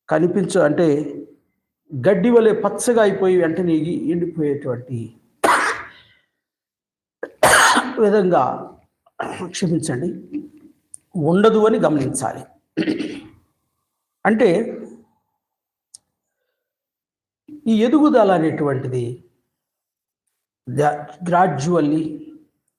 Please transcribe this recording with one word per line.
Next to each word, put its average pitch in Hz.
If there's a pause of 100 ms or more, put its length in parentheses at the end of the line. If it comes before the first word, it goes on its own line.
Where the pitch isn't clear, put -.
కనిపించ-, 180
అంటే 147 (960)
గడ్డి 196
వలె 220
పచ్చగా 220
అయిపోయి 190
వెంటనే 170
ఎగి-, 156
ఎండిపోయేటువంటి 135 (2750)
విధంగా, 180 (760)
క్షమించండి, 170 (760)
ఉండదు 208
అని 220
గమనించాలి. 147 (1800)
అంటే 214 (3000)
ఈ 220
ఎదుగుదల 247
అనేటువంటిది 135 (1500)
gra-, 147
gradually, 160 (600)